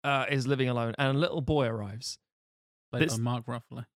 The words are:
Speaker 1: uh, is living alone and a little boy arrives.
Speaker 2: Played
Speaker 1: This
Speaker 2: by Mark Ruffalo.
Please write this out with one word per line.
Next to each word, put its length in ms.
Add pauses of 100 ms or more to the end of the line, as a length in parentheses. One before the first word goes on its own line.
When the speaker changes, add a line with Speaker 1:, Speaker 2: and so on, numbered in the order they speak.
Speaker 1:
uh, 280
is 160
living 220
alone 300
and 180
a 40
little 220
boy 240
arrives. 520 (720)
Speaker 2:
Played 140
Speaker 1:
This 140
Speaker 2:
by 40
Mark 240
Ruffalo. 380 (120)